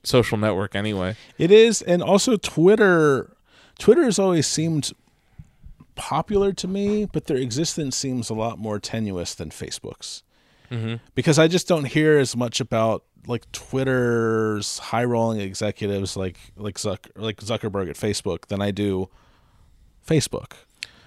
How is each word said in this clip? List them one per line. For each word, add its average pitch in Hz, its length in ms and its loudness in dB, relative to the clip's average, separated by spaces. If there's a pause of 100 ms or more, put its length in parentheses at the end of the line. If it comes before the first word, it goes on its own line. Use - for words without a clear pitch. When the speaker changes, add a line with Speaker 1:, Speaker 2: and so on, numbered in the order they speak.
Speaker 1:
social 120 340 2
network 101 380 -2
anyway. 98 400 -2 (220)
Speaker 2:
It 165 140 2
is, 220 300 8
and 180 220 2
also 196 340 4
Twitter, 170 960 4 (480)
Twitter 262 240 6
has 226 160 2
always 180 280 2
seemed 156 440 -2 (1040)
popular 196 580 -2
to 185 140 -8
me, 202 380 -2
but - 200 -6
their 143 120 -2
existence 135 580 -4
seems 127 340 -4
a 113 40 -4
lot 110 260 -4
more 104 200 -4
tenuous 98 540 -6
than 82 160 -10
Facebook's. - 720 -14 (460)
Speaker 1:
Mm-hmm. 113 260 -6 (200)
Speaker 2:
Because 135 240 2
I 160 80 6
just 175 200 0
don't 156 180 0
hear 156 320 4
as 131 180 0
much 120 240 -4
about, 113 440 -2 (240)
like, 117 240 -8
Twitter's 113 1300 0
high-rolling 117 600 -2
executives 98 760 -4
like, 95 200 -6 (200)
like 104 180 -10
Zuck-, - 400 -8
like 107 260 -8
Zuckerberg 101 480 -4
at 73 80 -10
Facebook 98 500 -4
than 101 140 -4
I 101 100 -2
do 95 380 -2 (1000)
Facebook. - 440 -2 (560)